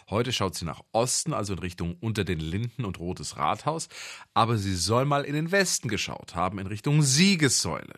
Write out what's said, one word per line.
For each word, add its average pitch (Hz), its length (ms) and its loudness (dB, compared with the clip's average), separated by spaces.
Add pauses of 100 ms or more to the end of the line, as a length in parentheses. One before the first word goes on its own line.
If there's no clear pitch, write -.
Heute 117 240 0
schaut 95 200 0
sie - 120 -6
nach 76 160 -8 (100)
Osten, 127 420 0
also 104 200 -2
in 80 60 -4
Richtung 85 420 -6
Unter 107 240 -2
den 82 160 -2
Linden 107 420 -4
und 92 160 -6
Rotes 85 380 -8
Rathaus. 107 500 -2 (460)
Aber 113 240 4
sie 98 180 0
soll 107 300 2
mal 143 180 0
in 143 100 -6
den 160 200 -2
Westen 190 340 2
geschaut - 480 -4
haben, 92 240 0
in 95 80 -6
Richtung 147 340 4
Siegessäule, 143 960 4